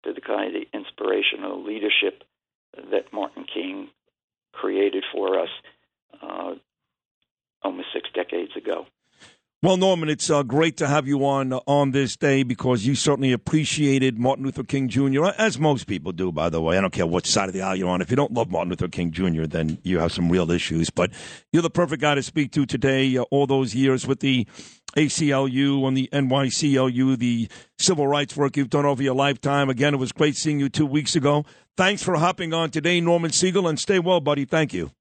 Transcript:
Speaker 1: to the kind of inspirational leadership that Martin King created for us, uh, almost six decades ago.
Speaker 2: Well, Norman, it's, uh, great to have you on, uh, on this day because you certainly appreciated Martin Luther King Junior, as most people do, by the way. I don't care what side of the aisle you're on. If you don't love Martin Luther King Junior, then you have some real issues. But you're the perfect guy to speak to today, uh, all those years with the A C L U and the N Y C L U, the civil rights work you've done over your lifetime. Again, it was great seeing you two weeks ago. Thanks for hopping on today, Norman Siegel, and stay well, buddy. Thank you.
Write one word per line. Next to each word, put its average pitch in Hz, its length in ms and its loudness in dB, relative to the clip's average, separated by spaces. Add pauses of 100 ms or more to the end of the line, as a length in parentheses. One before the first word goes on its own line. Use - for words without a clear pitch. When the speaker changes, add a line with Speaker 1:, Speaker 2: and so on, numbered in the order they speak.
Speaker 1:
to - 100 -8
the - 80 -12
kind 101 340 -4
of 95 160 -6
inspirational 98 920 -4
leadership 104 600 -4 (680)
that 101 200 -4
Martin 95 400 -10
King 95 380 -10 (640)
created 95 580 -2
for 92 280 -2
us, 82 100 -2 (720)
uh, 90 320 -10 (1080)
almost 90 280 -8
six - 220 -8
decades 87 420 -6
ago. 85 300 -8 (760)
Speaker 2:
Well, 185 140 4
Norman, 180 320 2
it's, 151 220 -2
uh, 147 140 4
great 147 340 2
to 156 100 -2
have 143 180 2
you 139 200 0
on, 139 260 0
uh, 127 160 -4
on 143 240 4
this 135 240 0
day 139 280 2
because 123 420 0
you 135 100 2
certainly 135 380 2
appreciated 135 840 2
Martin 131 280 0
Luther 135 180 -6
King 135 240 -2
Junior, 139 500 2
as 214 220 0
most 147 260 2
people 90 280 -4
do, 90 180 -2
by 78 160 0
the 82 140 0
way. 82 160 2
I 98 40 4
don't 95 120 0
care 90 120 0
what 85 220 0
side 98 220 2
of 90 40 -10
the 95 80 -4
aisle 95 140 -2
you're 92 140 -2
on. 92 120 0
If 82 80 -4
you 123 60 2
don't 143 180 0
love 117 160 0
Martin 87 200 -2
Luther 90 180 -4
King 85 240 -4
Junior, 80 360 0
then 78 360 -2
you 90 160 0
have 82 140 0
some 87 160 0
real 87 200 2
issues. 82 400 0
But 90 220 0 (400)
you're 165 100 4
the 165 80 0
perfect 147 320 -2
guy 147 140 2
to 139 80 -2
speak - 300 -4
to 143 120 2
today, 135 520 0
uh, 123 60 0
all 139 240 2
those 135 280 0
years 131 320 2
with 135 140 -2
the 127 260 2 (480)
A 151 140 4
C 147 200 0
L 139 160 2
U 135 400 0
and 131 120 0
the 131 160 0
N 139 160 0
Y 135 180 2
C 139 300 2
L 131 100 4
U, 127 300 2
the 117 320 0 (280)
civil 147 300 2
rights 143 300 0
work 143 180 0
you've 135 140 0
done 147 160 2
over 139 180 0
your 131 100 0
lifetime. 139 560 0
Again, 135 240 2
it 139 40 0
was 127 160 -4
great 151 240 2
seeing 151 240 -2
you 139 80 0
two 151 160 2
weeks 143 320 0
ago. 147 260 2 (320)
Thanks 190 260 2
for 180 140 0
hopping 165 380 0
on 165 160 0
today, 170 320 0
Norman 165 320 2
Siegel, 185 340 2
and 151 100 0
stay 196 220 2
well, 175 220 2
buddy. 143 240 0
Thank 156 280 0
you. 85 280 -4